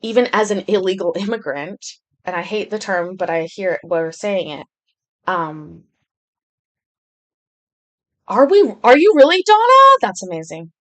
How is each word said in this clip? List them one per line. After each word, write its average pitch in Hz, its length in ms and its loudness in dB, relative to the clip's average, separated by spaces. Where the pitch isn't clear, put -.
even 233 300 0
as 208 180 0
an 196 180 -4
illegal 185 500 -2
immigrant, 196 640 -8
and 180 120 -8
I 170 60 -6
hate 208 280 -8
the 214 80 -8
term, 180 380 -6
but 175 140 -6
I 165 140 -2
hear 180 300 -6
it, - 100 -8
we're 165 280 -4
saying 196 380 -6
it, - 160 -14
um, 165 580 -8
are 240 180 2
we, 349 260 2
are 240 160 6
you 392 180 4
really, 330 300 4
Donna? 508 540 6
That's - 220 -6
amazing. 165 580 -12